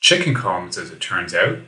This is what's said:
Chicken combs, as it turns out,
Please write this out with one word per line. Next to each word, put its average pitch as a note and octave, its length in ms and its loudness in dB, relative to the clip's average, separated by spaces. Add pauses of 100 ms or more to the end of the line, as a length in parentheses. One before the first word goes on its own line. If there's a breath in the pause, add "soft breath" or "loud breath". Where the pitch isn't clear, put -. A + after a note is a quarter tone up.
Chicken E3+ 340 4
combs, F#2 420 -4
as E2+ 140 -8
it - 100 -14
turns F2 340 -4
out, - 340 2